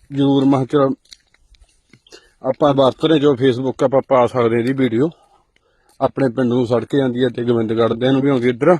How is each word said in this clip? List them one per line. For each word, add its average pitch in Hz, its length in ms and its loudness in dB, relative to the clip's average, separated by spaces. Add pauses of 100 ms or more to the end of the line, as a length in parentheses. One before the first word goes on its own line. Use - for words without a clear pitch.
(100)
ਜ਼ਰੂਰ, 139 340 0
ਮੈਂ 135 200 2
ਕਿਹਾ 143 200 0
ਚਲੋ 135 100 -2 (1500)
ਆਪਾਂ 143 320 0
ਵਰਤ 135 300 2
ਰਹੇ 156 140 2
ਜੋ 143 140 2
Facebook 127 520 -2
ਆਪਾਂ 131 240 0
ਪਾ 127 180 2
ਸਕਦੇ 117 320 -2
ਇਹਦੀ 120 140 -2
ਵੀਡੀਓ। 131 360 0 (920)
ਆਪਣੇ 135 280 -2
ਪਿੰਡ 123 200 -2
ਨੂੰ 123 180 0
ਸੜਕ 113 300 -2
ਜਾਂਦੀ 127 280 0
ਹੈ 127 40 0
ਤੇ 120 160 -6
ਗੋਬਿੰਦਗੜ੍ਹ 113 500 0
ਦੇ 120 160 -2
ਨੂੰ 135 100 0
ਵੀ 139 80 0
ਆਉਂਦੀ 123 200 0
ਇੱਧਰ। 139 320 2